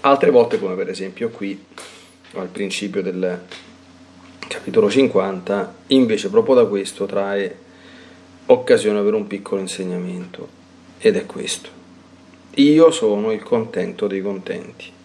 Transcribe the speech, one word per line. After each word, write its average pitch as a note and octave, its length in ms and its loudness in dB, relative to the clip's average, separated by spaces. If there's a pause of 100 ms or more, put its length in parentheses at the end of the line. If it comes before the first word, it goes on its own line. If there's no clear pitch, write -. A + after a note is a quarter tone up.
Altre C#3 300 4
volte, A#2 280 4
come F#2 160 -4
per F#2+ 140 -6
esempio F#2+ 400 -8
qui, G2+ 340 -10 (680)
al F#2 140 -8
principio G2 540 -6
del F2+ 380 -4 (1080)
capitolo G2+ 400 0
cinquanta, G2 840 0 (140)
invece A2+ 420 2
proprio A2+ 260 2
da A#2+ 100 6
questo G2 400 -4
trae G2 520 -4 (880)
occasione G#2+ 540 4
per G#2 120 0
un G#2 140 -4
piccolo G2 340 -6
insegnamento, F2+ 880 -10 (480)
ed G2+ 180 2
è - 100 -4
questo: - 440 -10 (840)
"Io D3+ 360 8
sono G#2+ 400 0
il G#2+ 120 -6
contento G#2 640 -4
dei G2 140 -4
contenti". - 720 -10 (140)